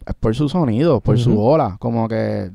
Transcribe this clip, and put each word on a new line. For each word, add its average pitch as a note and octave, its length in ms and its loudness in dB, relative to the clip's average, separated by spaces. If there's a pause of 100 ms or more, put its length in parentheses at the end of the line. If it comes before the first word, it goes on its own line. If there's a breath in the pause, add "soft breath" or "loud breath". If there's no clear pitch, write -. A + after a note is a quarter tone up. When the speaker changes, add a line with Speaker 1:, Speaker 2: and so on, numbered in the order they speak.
Speaker 1:
es - 80 -8
por A2+ 200 0
su C#3+ 140 0
sonido, C#3+ 520 2
por C3 180 2
su A#2+ 140 2
Speaker 2:
Ujú. G#2 80 2
Speaker 1:
ola. A#2+ 380 2
Como A#2 300 -2
que, G#2+ 460 -4